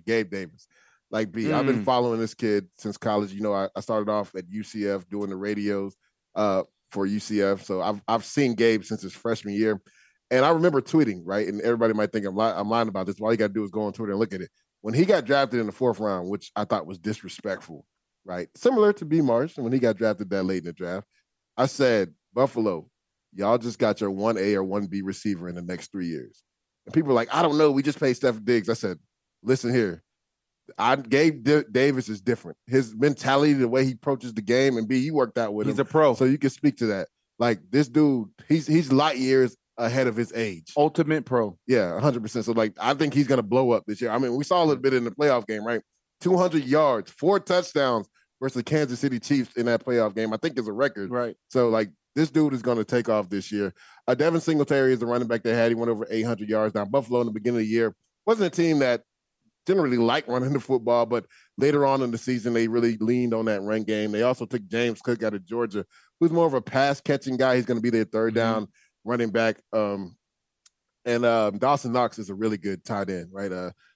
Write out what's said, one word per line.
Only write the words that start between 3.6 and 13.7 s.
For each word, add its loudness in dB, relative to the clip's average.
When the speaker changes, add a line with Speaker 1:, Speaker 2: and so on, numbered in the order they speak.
Speaker 1:
I -8
started -4
off -4
at -10
U -10
C -6
F -4
doing -6
the -10
radios, -4
uh, 2
for -2
U -2
C -4
F. 0
So -4
I've, -4
I've 0
seen 0
Gabe 2
since -10
his -12
freshman -6
year. 0
And 4
I 4
remember 2
tweeting, 0
right? -2
And -6
everybody 2
might 0
think -4
I'm -4
li-, 0
I'm -4
lying 0
about -6
this. -6
All 0
you 2
gotta 0
do -4
is -8
go -4